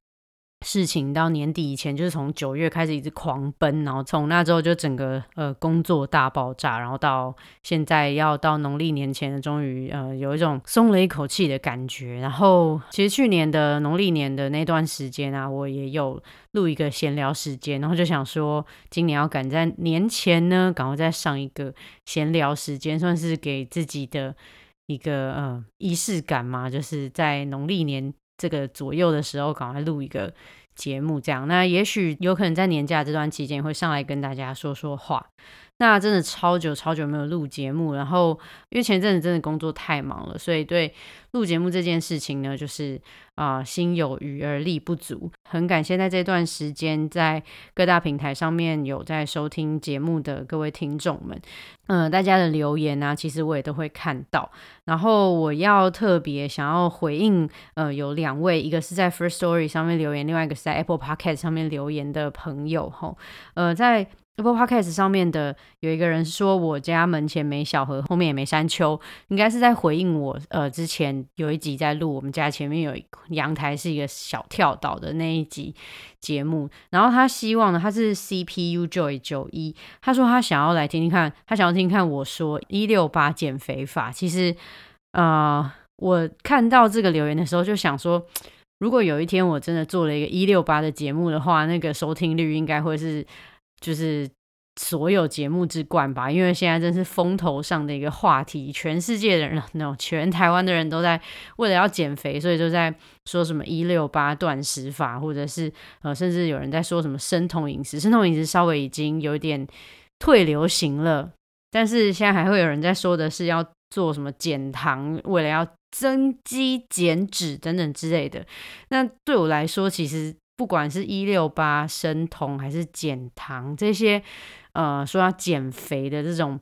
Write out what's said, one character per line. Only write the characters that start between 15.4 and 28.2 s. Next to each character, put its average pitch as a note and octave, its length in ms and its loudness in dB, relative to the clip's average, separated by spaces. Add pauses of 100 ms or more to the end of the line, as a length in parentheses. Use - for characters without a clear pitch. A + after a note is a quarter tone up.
我 C#3 200 -6
也 C3+ 220 -6
有 C3+ 300 -4 (320)
录 G3+ 140 2
一 D#3 80 2
个 D3 160 0
闲 C#3+ 240 -2
聊 C#3+ 200 0
时 D3 200 -6
间， C#3 280 -4
然 D#3 60 0
后 E3+ 60 2
就 E3+ 80 2
想 D#3 220 2
说 D3+ 400 -2 (240)
今 E3+ 180 0
年 D#3 80 2
要 D3 140 2
赶 C3+ 200 -4
在 D#3+ 180 2 (100)
年 E3 320 0
前 E3+ 400 2
呢， F#3 260 4
赶 C3 140 -4
快 C#3 80 -4
再 D#3+ 160 2
上 D3 260 -2
一 C#3 120 -6
个 C3+ 220 -8 (340)
闲 D#3 260 -2
聊 D3 220 2
时 C#3+ 240 -6
间， D#3 200 -2
算 F3 160 2
是 D#3+ 220 -2
给 C#3 260 -6
自 D#3+ 220 -6
己 C#3+ 220 -8
的 C3+ 280 -6 (520)
一 D3 100 -6
个， C3+ 380 -4
呃， B2+ 300 -6 (120)
仪 F3+ 180 -2
式 F3 280 -2
感 C3+ 200 -2
嘛， B2+ 280 -6
就 C3+ 100 -4
是 C#3 300 -6
在 C#3+ 340 0
农 C#3+ 240 -6
历 F3 160 0
年 C#3 280 -4 (260)